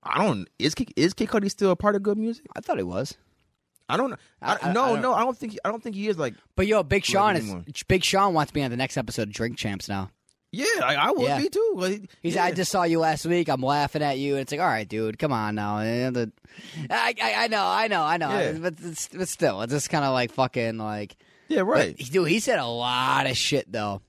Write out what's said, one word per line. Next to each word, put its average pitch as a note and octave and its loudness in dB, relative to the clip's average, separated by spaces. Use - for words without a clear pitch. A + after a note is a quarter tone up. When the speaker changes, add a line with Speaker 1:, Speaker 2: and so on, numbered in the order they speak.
Speaker 1:
I E3 0
don't. A#2 0
Is C#3+ 0
Kid, - -4
is F3 2
Kid A3 -2
Cudi G3+ 0
still G3 2
a F3 4
part G#3 0
of G3 0
good G#3 0
music? A3+ -4
Speaker 2:
I - -6
thought D4+ -2
he F#2+ -2
was. G#2+ -4
Speaker 1:
I D3+ -2
don't C4 0
know. A3 -10
I, B2 0
Speaker 2:
I, - -2
I, F3+ 0
Speaker 1:
no, A#3+ 2
Speaker 2:
I C4 2
don't A3 0
Speaker 1:
no. B3+ 2
I G3 2
don't B3+ -2
think. G#3+ -10
I F#3 0
don't A3 -6
think A3 -8
he G3+ -4
is, G3+ 0
like, C3+ -2
Speaker 2:
But F#3+ 2
yo, G#3+ 4
Big F3+ 0
Speaker 1:
like, - -4
Speaker 2:
Sean G3 4
is C#3 0
Speaker 1:
anymore. F#2 -6
Speaker 2:
Big F#3 4
Sean G3 4
wants D3+ 2
to - -20
be C#3+ 0
on B2+ -2
the A#2+ -4
next B2+ -2
episode A#2 -4
of G#2 -6
Drink A2+ -4
Champs G2 -6
now. F#2+ -4
Speaker 1:
Yeah, B3+ -4
I, C3 2
I G3+ 4
would F4+ 2
Speaker 2:
Yeah. A#3+ 2
Speaker 1:
be D4+ 0
too. G#4+ 0
Like, F#3+ -4
Speaker 2:
He's, E3+ -2
Speaker 1:
yeah. G4 2
Speaker 2:
"I E4 2
just F3+ -2
saw F#3 2
you E3 4
last D#3 0
week. E3+ 2
I'm C3 0
laughing C#3+ 0
at C#3+ 0
you." C#3 0
And C3+ 0
it's C3 -6
like, D3 -4
"All F3+ 2
right, A2 0
dude, A2 -4
come D3+ 0
on G#2+ 0
now." G#2 -2
And A#2+ -2
the, A#2 -2
I, A3+ 0
I, A3+ 0
I A#3 0
know, G#3+ 0
I G3 2
know, G3 2
I D#3+ 2
know. D#3+ 0
Speaker 1:
Yeah. C#3 0
Speaker 2:
But E3 -4
it's, E3 -10
but F3+ -6
still, G#2+ 0
it's A#2 -4
just C#3+ -2
kinda C#3+ 0
like B2 2
fucking A#2 0
like. G#2+ -6
Speaker 1:
Yeah, D4 2
right. C3 2
Speaker 2:
But, C3 -10
dude, F3 4
he G3+ 4
said G#3+ 2
a C3 -2
lot B2 0
of B2+ -2
shit - 0
though. G#2 -2